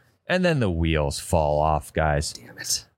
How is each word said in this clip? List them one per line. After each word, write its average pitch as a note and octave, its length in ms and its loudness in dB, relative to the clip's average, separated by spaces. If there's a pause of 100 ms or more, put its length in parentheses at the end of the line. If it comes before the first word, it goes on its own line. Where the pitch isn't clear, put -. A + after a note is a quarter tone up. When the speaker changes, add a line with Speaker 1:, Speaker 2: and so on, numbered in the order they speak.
(280)
Speaker 1:
And F#3 160 0
then D#3+ 160 2
the G#2 100 2
wheels D#2+ 480 0
fall D2+ 420 0
off, D2+ 320 0
guys. D2+ 400 0
Speaker 2:
Damn - 260 -18
it. - 260 -6 (140)